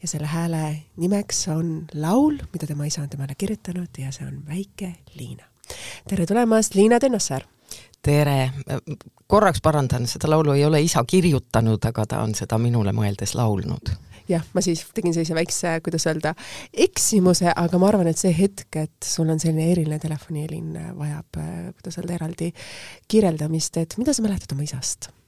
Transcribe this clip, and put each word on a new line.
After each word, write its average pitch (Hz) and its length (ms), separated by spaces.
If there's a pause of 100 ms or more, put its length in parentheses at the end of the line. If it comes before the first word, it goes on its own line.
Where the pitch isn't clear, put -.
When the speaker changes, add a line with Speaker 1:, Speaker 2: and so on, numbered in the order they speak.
Speaker 1:
Ja 170 80
selle 151 160
hääle 165 380 (320)
nimeks 202 480 (100)
on 160 400
laul, 254 460 (120)
mida 160 140
tema 147 240
isa 151 140
on 139 100
temale 139 240
kirjutanud, 180 600
ja 135 120
see 135 160
on 139 220
Väike 185 420 (240)
Liina. - 320 (640)
Tere 190 180
tulemast, 220 480
Liina 220 240
Tennossaar! 226 480 (560)
Speaker 2:
Tere! 143 480 (800)
Korraks 202 320
parandan, 131 480
seda 156 240
laulu 147 240
ei 143 80
ole 156 160
isa 156 240
kirjutanud, 123 760
aga 110 260
ta 113 160
on 107 80
seda 101 240
minule 117 380
mõeldes 101 420
laulnud. 107 560 (340)
Speaker 1:
Jah, 165 240
ma 185 80
siis 175 220 (100)
tegin 165 240
sellise 165 200
väikse, 165 480
kuidas 165 240
öelda, 156 260 (500)
eksimuse, 180 640
aga 175 320
ma 190 80
arvan, 190 220
et 160 100
see 185 160
hetk, 196 400
et - 280
sul 160 280
on 156 80
selline 160 320
eriline 156 300
telefonihelin, 156 720 (240)
vajab, 151 400 (400)
kuidas - 180
öelda, 175 220
eraldi 165 320 (580)
kirjeldamist, 160 720
et 165 200
mida 269 120
sa 233 120
mäletad 202 280
oma 143 140
isast? - 420 (200)